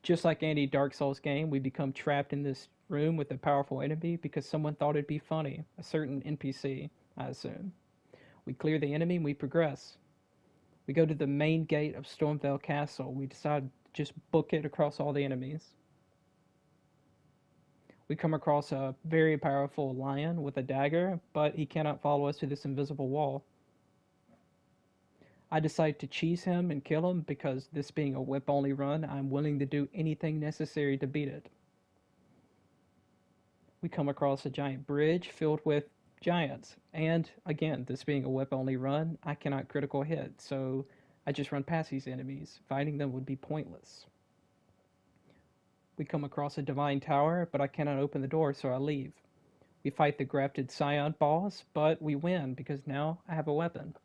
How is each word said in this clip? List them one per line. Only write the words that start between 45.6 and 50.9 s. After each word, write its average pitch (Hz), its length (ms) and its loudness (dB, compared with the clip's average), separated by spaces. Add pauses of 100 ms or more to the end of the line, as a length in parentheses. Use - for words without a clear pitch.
We 156 80 -4
come 147 200 -2
across 143 340 -4
a 147 40 -4
divine 139 380 0
tower, 160 520 4
but 143 80 0
I 139 80 2
cannot 143 300 0
open 143 220 0
the 135 80 -2
door, 151 240 2
so 139 180 -2
I 127 80 0
leave. 143 340 -2 (720)
We 139 60 2
fight 147 280 4
the 139 60 2
grafted 139 460 0
scion 147 480 2